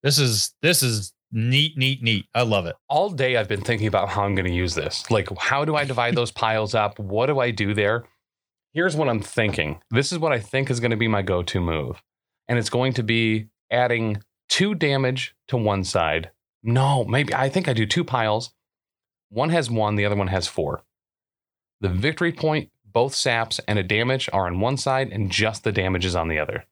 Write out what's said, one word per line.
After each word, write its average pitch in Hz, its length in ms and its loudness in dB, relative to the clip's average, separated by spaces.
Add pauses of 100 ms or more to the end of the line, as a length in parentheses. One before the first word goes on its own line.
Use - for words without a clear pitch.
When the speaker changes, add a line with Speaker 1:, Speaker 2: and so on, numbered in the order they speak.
Speaker 1:
This 139 160 2
is, 117 440 0
this 165 200 4
is 107 300 -2 (200)
neat, 131 440 2
neat, 131 260 0
neat. 113 320 0
I 120 80 2
love 104 240 2
it. - 100 -6 (120)
Speaker 2:
All 170 220 0
day 127 260 0
I've 107 120 0
been 101 140 -2
thinking 110 260 0
about 98 200 2
how 104 160 -2
I'm 101 100 0
gonna 92 160 0
use 87 240 0
this. - 360 -6
Like, 110 180 2 (100)
how 139 260 0
do 151 120 -2
I 147 80 0
divide 120 300 0
those 120 160 0
<laughs> - 20 -20
piles 110 420 0
up? 104 240 0
What 104 280 0
do 143 140 0
I 123 100 2
do 104 240 -2
there? 107 300 2 (680)
Here's 170 240 0
what 151 120 2
I'm 113 120 0
thinking. 82 600 -2 (100)
This 139 220 2
is 170 60 -4
what 156 140 0
I 120 60 0
think 135 320 -2
is 120 100 0
gonna 113 160 0
be 113 120 2
my 101 140 2
go-to 90 380 -2
move. 80 420 -2 (460)
And 120 100 2
it's 107 120 -2
going 127 240 0
to 123 80 -2
be 110 460 0 (220)
adding 113 520 0 (260)
two 202 260 2
damage 135 600 -2 (140)
to 127 100 -2
one 101 260 2
side. 82 460 0 (320)
No, 127 420 2
maybe, 131 300 0
I 135 160 0
think 180 180 0
I 131 60 0
do 110 100 2
two 170 200 0
piles. 113 480 0 (760)
One 127 220 -2
has 160 180 2
one, 107 280 0
the 101 80 2
other 104 100 2
one 98 140 0
has 92 180 -2
four. - 380 -4 (960)
The 98 80 -2
victory 147 420 0
point, 156 400 -2 (140)
both 127 280 0
saps, 117 540 0
and 104 100 0
a 98 60 2
damage 117 500 0
are 95 140 0
on 87 140 -2
one 127 160 0
side, 131 340 0
and 98 220 -2
just 107 320 -2
the 107 80 0
damage 92 320 0
is 90 100 0
on 82 140 0
the 78 100 0
other. - 340 -4